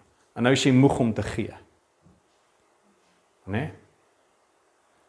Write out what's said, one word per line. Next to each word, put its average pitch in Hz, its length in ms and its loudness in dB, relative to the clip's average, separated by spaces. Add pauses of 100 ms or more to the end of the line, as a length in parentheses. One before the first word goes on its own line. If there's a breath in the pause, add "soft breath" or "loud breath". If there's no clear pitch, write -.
(340)
En 107 80 -8
nou 123 100 4
is 135 140 0
jy 139 80 4
moeg 139 240 4
om 117 160 0
te - 80 -4
gee. - 320 -8 (1900)
Né? 110 240 -6 (1400)